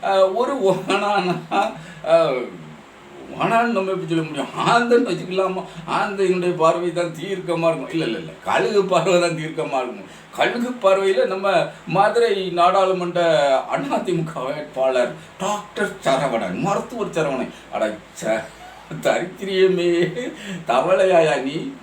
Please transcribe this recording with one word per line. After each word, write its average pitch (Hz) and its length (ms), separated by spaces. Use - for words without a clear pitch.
ஆ, 190 220
ஒரு 240 280
ஓனானா, 196 800
ஆ, 165 220
ஓனான்னு 233 320
நம்ம 190 180
எப்படி 180 240
சொல்ல 160 80
முடியும்? 143 240
ஆந்தன்னு 240 420
வச்சுக்கலாமா? 185 540
ஆந்தையினுடைய 185 680
பார்வை 170 360
தான் 170 280
தீர்க்கமா 170 480
இருக்கும். 139 220
இல்ல, 160 140
இல்ல, 113 140
இல்ல, 82 120
கழுகு 190 400
பார்வை 180 360
தான் 170 100
தீர்க்கமா 156 520
இருக்கும். 107 440
கழுகு 240 340
பார்வையில 190 440
நம்ம 190 440
மதுரை 202 640
நாடாளுமன்ற 180 720
அதிமுக 160 720
வேட்பாளர் 131 680
டாக்டர் 202 540
சரவணன், 117 500
மருத்துவர் 202 540
சரவணன். 139 420
அட 107 240
ச-, 110 200
தரித்திரியமே, 185 1080
தவளையாயா 165 720
நீ? 151 300